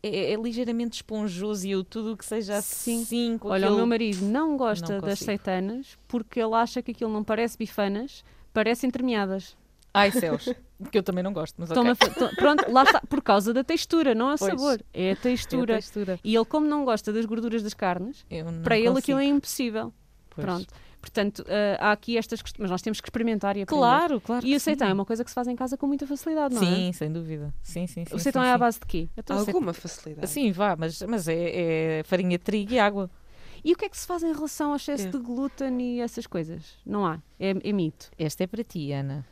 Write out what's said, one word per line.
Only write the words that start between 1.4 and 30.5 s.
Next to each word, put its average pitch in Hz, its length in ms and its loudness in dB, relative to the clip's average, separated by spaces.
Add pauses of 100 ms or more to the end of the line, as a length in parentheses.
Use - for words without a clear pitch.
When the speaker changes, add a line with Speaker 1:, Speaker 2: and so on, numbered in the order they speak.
Speaker 1:
e - 20 -2
eu 190 140 0
tudo 220 300 -8
o - 20 -12
que - 80 -18
seja 208 380 -4
Speaker 2:
Sim. 233 400 -4
Speaker 1:
assim, 233 360 -2
com 202 100 -8
Speaker 2:
Olha, 190 180 2
Speaker 1:
aquele 208 80 6
Speaker 2:
o - 40 6
meu 233 80 4
marido 220 380 0
não 285 320 2
gosta 208 380 -2
Speaker 1:
Não 196 80 -2
Speaker 2:
das 196 80 -2 (100)
Speaker 1:
consigo. - 60 -6
Speaker 2:
seitanas 202 720 -4 (100)
porque 240 320 -4
ele 220 140 0
acha 233 280 0
que - 80 -8
aquilo 226 220 -4
não 214 100 -2
parece 220 340 -2
bifanas, 208 680 -4 (280)
parece 226 360 2
entremeadas. 214 680 -2 (380)
Speaker 1:
Ai, 202 160 8
céus. 185 340 0 (480)
Que 226 60 4
eu 190 40 2
também 180 220 -2
não 196 80 -4
gosto, 165 240 -6
mas 165 140 -8
Speaker 2:
Toma 240 220 6
Speaker 1:
ok. 302 180 4
Speaker 2:
fa-, - 180 0
to-, - 80 -4
pronto, 294 340 6
lá 262 120 8
está, - 180 8
por 285 220 -2
causa 208 320 4
da 254 100 2
textura, 320 500 2
não 240 160 2
é 294 40 0
o 302 40 -2
Speaker 1:
Pois. 196 140 2
Speaker 2:
sabor, 262 260 2 (140)
é 185 200 0
a 190 40 0
textura. 247 560 0
Speaker 1:
É 220 40 2
a - 40 0
textura. 190 420 -6
Speaker 2:
E 220 140 2
ele, 233 80 6
como 302 220 0
não 294 180 0
gosta 214 280 0
das 226 120 0
gorduras 226 380 -2
das 214 100 -6
carnes, 185 580 -4
Speaker 1:
Eu 160 220 -8
não 165 100 -8
Speaker 2:
para 214 160 4
ele 226 100 6 (100)
aquilo 269 200 2
é 277 40 4
Speaker 1:
consigo. 285 140 4
Speaker 2:
impossível. 233 580 -4 (340)
Speaker 1:
Pois. - 160 -8
Speaker 2:
Pronto. 185 220 -4 (400)
Portanto, 208 400 -2
eh, 202 340 0
há 208 120 4
aqui 233 260 -2
estas 226 240 -6
quest-, - 160 -12
mas 202 120 -4
nós 180 120 -2
temos 220 180 -4
que - 80 -18
experimentar 214 480 0
e 202 60 -4
aprender. 294 180 2
Speaker 1:
Claro, 269 400 6
claro 240 240 -2
Speaker 2:
E 254 60 0
Speaker 1:
que 285 60 4
Speaker 2:
o 269 40 2
seitão - 260 2
Speaker 1:
sim. 196 40 4
Speaker 2:
é 190 40 4
uma 196 100 0
coisa 226 200 -4
que - 60 -12
se - 40 -16
faz 247 140 -2
em 247 80 -2
casa 262 200 -4
com 285 100 -2
muita 277 200 -2
facilidade, 285 480 -2
não 220 80 4
é? 185 40 4
Speaker 1:
Sim, 180 260 2
sem 156 200 -6
dúvida. 156 500 -8
Sim, 175 240 -8
sim, 170 180 -10
sim, - 100 -12
Speaker 2:
O - 40 -4
seitão 254 240 2
Speaker 1:
sim, 254 60 4
Speaker 2:
é - 20 6
à 247 40 6
Speaker 1:
sim. 240 60 4
Speaker 2:
base 240 200 2
de - 60 -12
quê? 160 300 -2
Speaker 3:
Então, 196 200 -4
Speaker 1:
O 202 80 2
sei- 208 100 -2
Speaker 3:
alguma 240 180 0
facilidade. 156 560 -10
Speaker 1:
Sim, 269 240 0